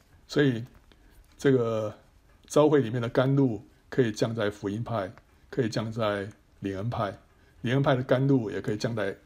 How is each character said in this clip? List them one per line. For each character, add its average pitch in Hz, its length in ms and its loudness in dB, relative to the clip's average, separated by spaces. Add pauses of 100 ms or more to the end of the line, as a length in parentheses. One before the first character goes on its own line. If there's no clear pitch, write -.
(280)
所 147 160 2
以 120 200 2 (760)
这 143 140 2
个 113 420 0 (520)
召 151 240 4
会 147 120 4
里 110 80 0
面 120 120 -4
的 117 80 -4
甘 135 260 2
露 127 280 2 (260)
可 - 120 0
以 113 100 2
降 113 240 -2
在 104 140 0
福 104 200 -6
音 110 140 -4
派， 107 280 -6 (380)
可 - 120 -4
以 113 80 0
降 113 220 -6
在 104 380 -2 (300)
灵 98 180 -6
恩 110 120 -6
派， 104 280 -6 (440)
灵 117 120 -2
恩 139 80 2
派 143 140 2
的 127 80 -2
甘 131 240 2
露 120 240 2
也 95 100 -6
可 110 100 -6
以 107 60 -4
降 117 180 -4
在 98 200 -4 (100)